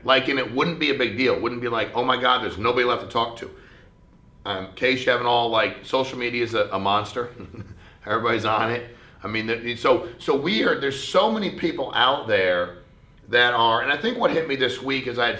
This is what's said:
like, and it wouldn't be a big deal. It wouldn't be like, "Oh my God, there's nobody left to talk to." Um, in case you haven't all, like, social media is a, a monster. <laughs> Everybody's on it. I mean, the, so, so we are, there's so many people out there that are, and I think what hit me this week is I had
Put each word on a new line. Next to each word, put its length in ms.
like, 240
and 120
it 120
wouldn't 280
be 100
a 60
big 240
deal. 160
It 60
wouldn't 200
be 60
like, 260
"Oh 100
my 140
God, 240
there's 160
nobody 260
left 200
to 40
talk 300
to." 140
Um, 220
in 60
case 340
you 60
haven't 160
all, 240
like, 340
social 320
media 260
is 120
a, 160
a 80
monster. 500
<laughs> 380
Everybody's 360
on 280
it. 240
I 40
mean, 180
the, 300
so, 320
so 180
we 280
are, 160
there's 200
so 320
many 200
people 420
out 340
there 500
that 240
are, 300
and 80
I 60
think 200
what 140
hit 160
me 80
this 260
week 240
is 140
I 80
had 120